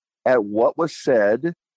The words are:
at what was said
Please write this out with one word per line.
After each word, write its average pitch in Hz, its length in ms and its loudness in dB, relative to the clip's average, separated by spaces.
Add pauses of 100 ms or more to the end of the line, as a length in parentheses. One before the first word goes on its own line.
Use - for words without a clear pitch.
(240)
at 123 180 2
what 107 360 -2
was 165 180 -4
said 120 560 0 (240)